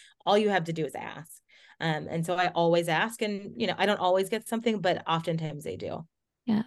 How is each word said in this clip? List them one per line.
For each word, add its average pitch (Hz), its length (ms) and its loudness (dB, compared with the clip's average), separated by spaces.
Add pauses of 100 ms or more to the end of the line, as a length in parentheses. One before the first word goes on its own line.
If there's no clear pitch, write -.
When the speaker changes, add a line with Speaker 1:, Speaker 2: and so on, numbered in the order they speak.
(240)
Speaker 1:
all 202 140 6
you 208 120 4
have 180 140 2
to 165 80 -4
do 160 140 -4
is 135 80 -10
ask. - 380 -12 (480)
Um, 156 300 -2
and 165 160 -4
so 180 80 -2
I 180 140 2
always 170 400 4
ask, 196 340 0
and, 202 380 -4
you 208 80 0
know, - 100 -2
I 196 80 4
don't 208 140 2
always 185 280 4
get 220 200 -6
something, 226 320 -2
but 175 280 0
oftentimes 160 580 -2
I 160 100 -6
do. 101 300 -8 (380)
Speaker 2:
Yeah, 220 220 0